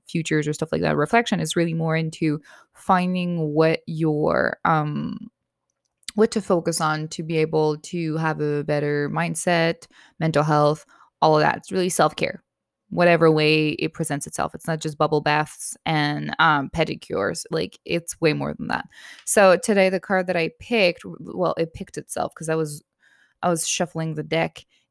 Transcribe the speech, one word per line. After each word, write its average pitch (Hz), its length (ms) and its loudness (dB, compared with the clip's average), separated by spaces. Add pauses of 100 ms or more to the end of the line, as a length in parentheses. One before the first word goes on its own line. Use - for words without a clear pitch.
futures 156 400 -2
or 151 60 -2
stuff - 180 -4
like 160 100 -2
that. 151 160 0
Reflection 190 420 0
is 160 160 -4
really 170 200 0
more 160 200 -2
into 160 460 -2 (320)
finding 180 800 0
what 160 320 2
your, 156 800 0
um, 151 640 -2 (840)
what 220 160 4
to 220 100 -2
focus 170 400 0
on 156 280 -2
to - 120 -10
be 160 160 -2
able 156 400 0
to 160 400 -4
have 156 240 -2
a 147 220 -2
better 147 480 -2
mindset, 165 760 0 (340)
mental 156 240 2
health, 151 400 4 (380)
all 156 140 6
of 151 60 6
that. 151 160 2
It's - 140 -14
really 185 160 0
self-care, - 560 0 (460)
whatever 170 420 4
way 156 380 4
it - 240 -4
presents 147 340 -6
itself. - 260 -4
It's - 140 -12
not 160 140 -4
just 151 160 -6
bubble 151 240 2
baths - 640 -2
and, 147 520 -2
um, 151 340 2
pedicures. - 760 -4
Like, - 360 -4
it's - 340 -6
way 156 140 2
more 143 200 -6
than 160 140 -10
that. - 220 -6 (340)
So 190 320 6
today, 196 340 2
the 185 120 -2
card 185 260 -2
that 180 80 -2
I 165 140 0 (100)
picked, 190 440 0
w-, 170 340 -12
well, 175 200 0
it 165 160 -4
picked - 240 -14
itself - 380 -6
'cause 160 140 -10
I 160 60 0
was, 151 280 -4 (580)
I 175 60 0
was 170 180 0
shuffling 160 500 -4
the 151 80 -8
deck 160 420 -4 (240)